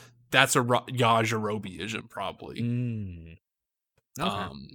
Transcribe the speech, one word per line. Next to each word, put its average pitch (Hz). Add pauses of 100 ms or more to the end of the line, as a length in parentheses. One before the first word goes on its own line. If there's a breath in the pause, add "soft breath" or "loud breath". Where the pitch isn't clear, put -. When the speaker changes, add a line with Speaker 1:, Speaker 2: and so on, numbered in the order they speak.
(300 loud breath)
Speaker 1:
That's 131
a 135
Ro-, 120
Yajirobe-ism, 110
probably. -
Speaker 2:
Mm. 107 (840)
Okay. -
Speaker 1:
Um, 80